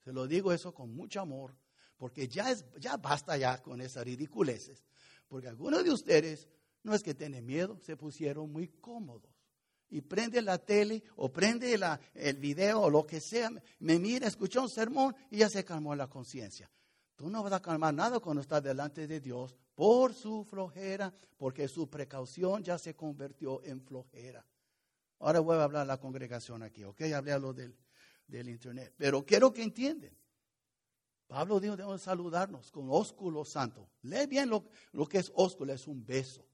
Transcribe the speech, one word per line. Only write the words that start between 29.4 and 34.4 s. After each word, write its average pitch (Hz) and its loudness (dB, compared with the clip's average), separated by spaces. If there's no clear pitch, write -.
que 226 -6
entiendan. 262 -4
Pablo 180 2
dijo, 208 -2
debemos 190 -8
saludarnos 175 -2
con 139 -10
ósculo 165 0
santo. 117 -6
Lee 208 -2
bien 277 0